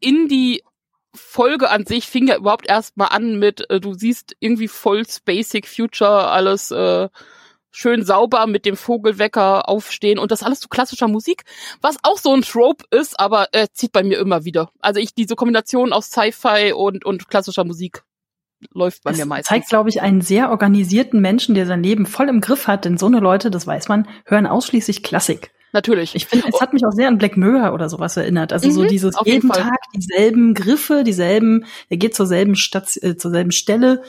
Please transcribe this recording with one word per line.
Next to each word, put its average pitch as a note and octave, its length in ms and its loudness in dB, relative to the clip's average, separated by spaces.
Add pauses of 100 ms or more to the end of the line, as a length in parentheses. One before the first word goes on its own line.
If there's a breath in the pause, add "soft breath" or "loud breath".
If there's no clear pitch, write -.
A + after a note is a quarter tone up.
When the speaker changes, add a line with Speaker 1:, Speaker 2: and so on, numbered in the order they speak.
Speaker 1:
in D4 280 2
die B3+ 340 0 (520)
Folge C4 560 0
an G#3 160 -2
sich, A#3 200 -4
fing C4 220 0
ja A3+ 80 2
überhaupt G3+ 320 -2
erstmal G3+ 400 0
an A3 300 -2
mit, G#3 320 0
äh, F#3+ 100 0
du G3 140 -8
siehst A3 460 -4
irgendwie A3 280 0
voll G#3 400 -2
spacig G#3 600 -4
Future, G#3 600 0
alles, G3 400 0
äh, F#3 380 0 (680 soft breath)
schön A#3 280 0
sauber A3 420 2
mit G#3 200 -2
dem G3 100 -2
Vogelwecker G#3 920 0
aufstehen G#3 520 -2
und G3 100 -2
das A3 140 -4
alles C4 160 -4
zu - 80 -18
klassischer B3 400 0
Musik, A3 340 -2 (380 loud breath)
was C#4+ 240 -2
auch F#4 140 2
so C#4 140 2
ein C4+ 100 4
Trope A#3+ 480 2
ist, C#4 280 0
aber, G3+ 340 2
äh, G#3+ 200 2
zieht - 200 -4
bei G3+ 120 4
mir G3 140 0
immer F3+ 260 0
wieder. E3 260 -4 (100)
Also G3+ 200 0
ich, A3 140 -6
diese A3 220 -4
Kombination A#3+ 560 0
aus G#3+ 180 -2
Sci-Fi G#3+ 640 0
und, G3 320 -4
und F#3+ 240 -6
klassischer G3 360 -2
Musik E3+ 380 -12 (680)
läuft F3+ 320 -4
bei - 60 -6
Speaker 2:
Es E3 80 -4
Speaker 1:
mir D3 80 -4
meistens. D3 220 -8
Speaker 2:
zeigt, A#3+ 200 -2
glaub G#3+ 200 2
ich, - 140 -2
einen F#3+ 180 2
sehr G3+ 300 0
organisierten G3+ 720 2
Menschen, G3+ 340 2
der F#3+ 120 2
sein F3 160 -2
Leben F#3+ 240 0
voll C#4+ 220 0
im A#3+ 120 2
Griff C4 260 -2
hat, G3+ 180 0
denn F3 120 0
so F#3+ 100 -2
eine A#3 140 4
Leute, G3 300 2
das F3+ 160 -6
weiß D3 220 -6
man, G#3 200 0 (160 loud breath)
hören G#3 220 2
ausschließlich - 560 -2
Klassik. - 480 -4 (220)
Speaker 1:
Natürlich. G3+ 420 0
Speaker 2:
Ich - 120 -6
finde, A#3+ 220 2
es A3+ 60 0
Speaker 1:
Oh. - 60 0
Speaker 2:
hat B3+ 120 -2
mich B3 140 2
auch G#3 60 0
sehr A#3+ 160 2
an A#3 100 4
Black G3+ 180 0
Mirror G#3 380 2
oder E3 140 -4
sowas E3+ 280 -8
erinnert. E3 360 -2
Also C4+ 180 2
so F#3+ 140 2
Speaker 1:
Mhm, - 40 4
Speaker 2:
dieses F#3+ 280 0
Speaker 1:
auf G#3+ 100 -2
jeden A3+ 160 4
Speaker 2:
jeden B3+ 100 2
Speaker 1:
Fall. F#3 120 0
Speaker 2:
Tag A#3+ 140 -2 (140)
dieselben G#3+ 600 2
Griffe, C#4+ 480 0
dieselben, A3 640 2 (220 loud breath)
er F3+ 80 -4
geht A3 180 0
zur F#3+ 120 0
selben F#3+ 280 2
Station, - 560 -4
äh, E3+ 60 -4
zur F3 160 -6
selben F3 180 0
Stelle, B3+ 580 0